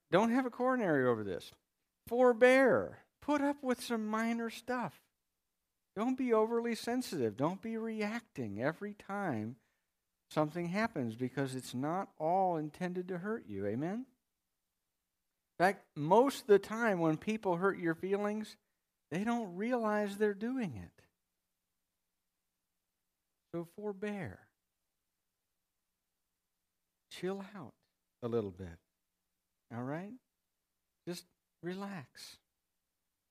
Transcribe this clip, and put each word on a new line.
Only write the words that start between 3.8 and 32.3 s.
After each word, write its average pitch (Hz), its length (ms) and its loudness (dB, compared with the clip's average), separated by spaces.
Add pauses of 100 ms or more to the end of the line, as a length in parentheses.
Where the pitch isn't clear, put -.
some 220 240 -2
minor 226 420 -2
stuff. 240 500 -6 (960)
Don't 247 220 -2
be 254 160 0
overly 233 400 4
sensitive. 202 640 -2
Don't 170 240 0
be 226 160 -6
reacting 214 840 -6
every 160 320 -4
time 110 640 -6 (760)
something 160 360 -2
happens, 170 480 -2
because 127 400 -4
it's 127 180 -10
not 156 440 -4
all 175 400 2
intended 180 520 -6
to 185 80 -4
hurt 214 300 -6
you. 98 180 -4
Amen? 160 400 -2 (1500)
In 165 60 6
fact, 196 180 2 (120)
most 202 460 4
of - 60 -20
the 202 120 8
time 208 400 0
when 160 180 2
people 202 400 0
hurt 180 220 0
your 165 160 0
feelings, 208 600 -2 (560)
they 180 120 -2
don't 226 320 -2
realize 208 640 0
they're 208 160 2
doing 220 420 -4
it. 87 280 -14 (2500)
So 170 220 -6
forbear. 202 640 -8 (2750)
Chill 196 320 -6 (120)
out 160 180 -16 (500)
a 123 40 -2
little 113 240 -2
bit. 87 260 -12 (1000)
All 117 80 -6
right? 165 300 -8 (920)
Just 175 180 -10 (380)
relax. 185 760 -10 (920)